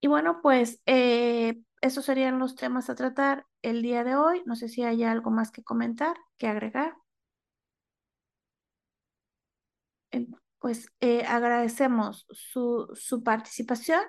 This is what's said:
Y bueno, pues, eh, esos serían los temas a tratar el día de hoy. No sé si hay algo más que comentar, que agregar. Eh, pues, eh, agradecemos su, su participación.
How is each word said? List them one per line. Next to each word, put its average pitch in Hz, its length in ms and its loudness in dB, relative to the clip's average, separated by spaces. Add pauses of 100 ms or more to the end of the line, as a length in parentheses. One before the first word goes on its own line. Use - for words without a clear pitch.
Y 285 60 0
bueno, 311 340 2
pues, 247 440 4
eh, 240 760 4 (200)
esos 262 240 0
serían 262 340 2
los 262 160 -2
temas 254 340 -4
a 247 60 -4
tratar 277 500 0 (160)
el 233 200 -2
día 240 220 0
de 254 120 0
hoy. 330 300 4
No 233 100 -4
sé 233 140 -8
si 233 140 -4
hay 233 200 0
algo 226 280 0
más 220 200 0
que - 120 -18
comentar, 233 520 -2 (220)
que 233 100 -4
agregar. 220 480 -4 (3250)
Eh, 240 160 -4 (320)
pues, 233 280 -6 (140)
eh, 240 260 2
agradecemos 240 1040 0
su, 240 640 -4
su - 280 -6
participación. 233 840 -2